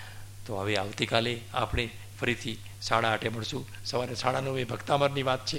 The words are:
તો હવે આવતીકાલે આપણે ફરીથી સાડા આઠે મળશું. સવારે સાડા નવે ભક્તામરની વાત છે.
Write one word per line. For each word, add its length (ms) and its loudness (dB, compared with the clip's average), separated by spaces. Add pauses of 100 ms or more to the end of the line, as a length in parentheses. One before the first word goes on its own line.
(460)
તો 120 -2
હવે 180 2
આવતીકાલે 680 2 (120)
આપણે 360 0 (300)
ફરીથી 380 0 (240)
સાડા 280 4
આઠે 200 2
મળશું. 380 -4 (180)
સવારે 300 -2
સાડા 240 2
નવે 240 0
ભક્તામરની 600 2
વાત 220 2
છે. 140 -2